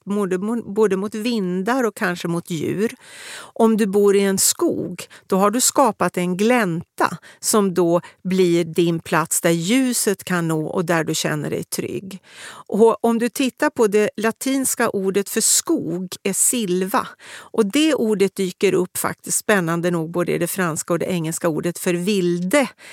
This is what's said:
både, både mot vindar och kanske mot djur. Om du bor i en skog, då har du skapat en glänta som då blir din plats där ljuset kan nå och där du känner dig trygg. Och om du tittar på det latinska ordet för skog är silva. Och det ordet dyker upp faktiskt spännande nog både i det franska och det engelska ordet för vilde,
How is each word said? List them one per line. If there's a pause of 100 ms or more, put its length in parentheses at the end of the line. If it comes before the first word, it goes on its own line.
både, (280)
både
mot
vindar
och
kanske
mot
djur. (580)
Om
du
bor
i
en
skog, (220)
då
har
du
skapat
en
glänta (220)
som
då (220)
blir
din
plats
där
ljuset
kan
nå
och
där
du
känner
dig
trygg. (480)
Och
om
du
tittar
på
det
latinska
ordet
för
skog
är
silva. (460)
Och
det
ordet
dyker
upp
faktiskt
spännande
nog
både
i
det
franska
och
det
engelska
ordet
för
vilde, (260)